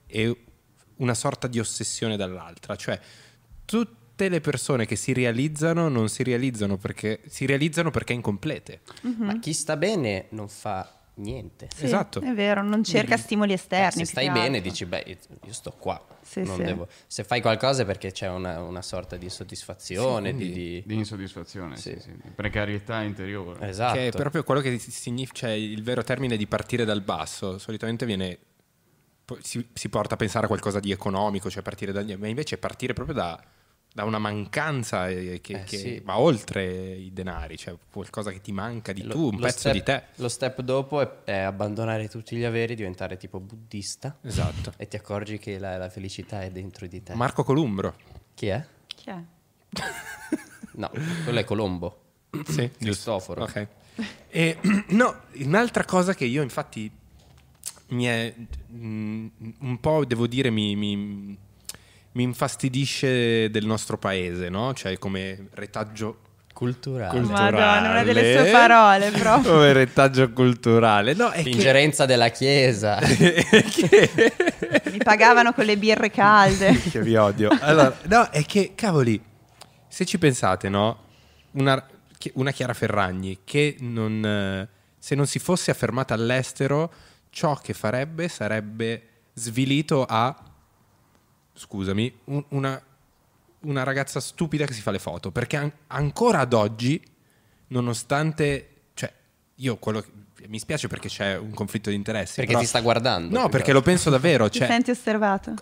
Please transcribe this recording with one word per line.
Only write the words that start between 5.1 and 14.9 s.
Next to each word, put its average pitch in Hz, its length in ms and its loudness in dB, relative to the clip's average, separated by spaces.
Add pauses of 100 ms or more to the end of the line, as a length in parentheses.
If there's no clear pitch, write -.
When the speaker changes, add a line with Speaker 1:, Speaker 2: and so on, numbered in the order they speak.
Speaker 1:
realizzano 151 760 0
non 113 220 0
si - 140 -4
realizzano 117 540 -2
perché, 104 500 -6
si - 180 -8
realizzano 151 440 0
perché - 240 -2
incomplete. 120 680 -8 (200)
Speaker 2:
Mhm. 240 140 -6 (100)
Speaker 3:
Ma 214 140 -4
chi 160 140 -6
sta 156 240 -4
bene 147 520 -2
non 107 180 -10
fa 95 500 -10 (180)
niente. 104 600 -12
Speaker 2:
Sì, 147 100 -8
Speaker 1:
Esatto. 214 360 -2
Speaker 2:
è 254 120 -4
vero, 202 300 0
non 214 200 0
cerca 208 240 0
Speaker 1:
Quindi 233 160 0
Speaker 2:
stimoli 208 280 0
Speaker 3:
Eh, 190 40 0
Speaker 2:
esterni, 180 500 0
Speaker 3:
se - 60 -8
stai 131 140 -2
Speaker 2:
più - 80 0
che 110 60 2
Speaker 3:
bene 127 180 0
Speaker 2:
altro. 90 140 -4
Speaker 3:
dici, 92 140 -8
"Beh, 87 220 -6